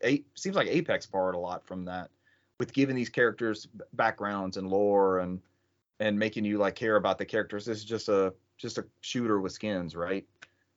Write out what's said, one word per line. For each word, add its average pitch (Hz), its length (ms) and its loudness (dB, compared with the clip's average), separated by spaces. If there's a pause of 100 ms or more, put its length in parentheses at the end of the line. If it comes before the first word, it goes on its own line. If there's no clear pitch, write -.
A-, 139 180 4 (120)
seems 190 200 -6
like 127 140 2
Apex 120 380 0
borrowed 92 280 0
a 87 40 -4
lot 87 280 -6
from 92 200 -8
that, 90 240 -8 (500)
with 120 140 -4
giving 135 200 4
these 123 140 -2
characters 113 580 2
b-, - 180 -18 (100)
backgrounds 104 640 0
and 95 100 -6
lore 98 520 4
and, 90 200 -4 (580)
and 107 200 0
making 110 260 -2
you, 104 140 0
like, 98 160 2
care 110 220 2
about 95 200 2
the 101 80 -6
characters. 104 400 -4
This 110 140 -4
is 107 80 -14
just 110 240 -4
a, 95 240 4 (240)
just 117 180 -8
a 104 80 -6 (160)
shooter 110 400 0
with 92 120 -4
skins, 90 440 -4
right? 90 300 -4 (500)